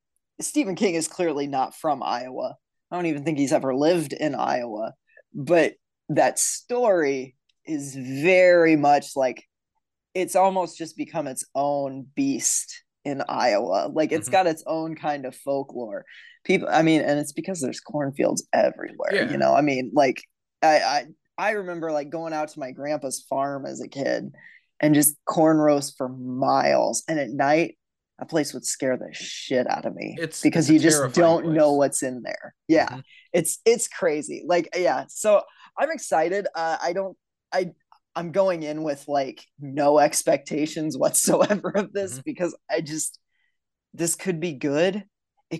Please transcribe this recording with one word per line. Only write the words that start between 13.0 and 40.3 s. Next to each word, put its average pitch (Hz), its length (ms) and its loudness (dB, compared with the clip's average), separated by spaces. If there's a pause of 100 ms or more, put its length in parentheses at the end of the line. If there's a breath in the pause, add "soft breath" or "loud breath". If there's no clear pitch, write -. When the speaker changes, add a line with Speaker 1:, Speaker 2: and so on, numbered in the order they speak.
Speaker 1:
in 139 240 -4
Iowa. 104 640 0
Like, 156 200 0
it's 160 140 -2
Speaker 2:
Mm-hmm. 127 60 -6
Speaker 1:
got 185 140 4
its 160 200 -2
own 160 300 -6
kind 147 280 -6
of 127 120 -12
folklore. 123 680 -6 (400 loud breath)
People, 180 240 0
I 160 140 4
mean, 160 180 4
and 147 180 0
it's 147 140 -6
because 175 280 -8
there's 127 200 -6
cornfields - 720 -4
everywhere, - 600 -2
Speaker 2:
Yeah. 143 160 0
Speaker 1:
you 139 80 -4
know? 135 160 4
I 139 80 6
mean, 131 320 -2
like, 135 280 2 (400)
I, 156 180 6
I, 135 260 -2 (320)
I 196 140 0
remember, 175 380 -6
like, 147 200 -4
going 165 240 -8
out 151 140 -4
to 156 120 -16
my 131 120 -8
grandpa's 143 560 -6
farm 139 380 -4
as 135 140 -10
a 120 80 -10
kid 123 460 -4 (460 loud breath)
and 151 140 4
just 147 300 4
corn 160 340 4
roast 147 380 2
for 131 120 -4
miles. 131 1000 0
And 160 100 -2
at 131 120 -4
night, 143 480 0 (400)
that 147 100 -14
place 151 260 -2
would 123 100 -10
scare 131 320 -2
the - 160 -10
shit - 560 -4
out - 180 -4
of - 100 -6
me 104 240 -8
Speaker 2:
It's, 160 200 -8
Speaker 1:
because 151 260 4
Speaker 2:
it's 143 40 6
a - 40 8
Speaker 1:
you 156 40 8
just 151 200 6
Speaker 2:
terrifying 165 440 4
Speaker 1:
don't 160 120 -2
know 151 160 6
Speaker 2:
place. 143 80 2
Speaker 1:
what's 135 260 0
in 127 180 -6
there. - 320 -12 (140)
Yeah. 160 180 4
Speaker 2:
Mm-hmm. 135 140 -10 (320 soft breath)
Speaker 1:
It's, 170 320 0
it's 233 240 4
crazy. 147 580 -4
Like, 175 300 2
yeah. 160 320 0
So 208 340 2 (340 loud breath)
I'm 277 140 0
excited. 185 640 -2
Uh, 160 260 -2
I 170 120 -2
don't, 190 240 -6 (360)
I, 190 200 -2 (420)
I'm 170 160 -6
going 185 320 2
in 151 220 -6
with, 143 240 -6
like, 139 360 -4 (140)
no 143 400 2
expectations 151 1000 0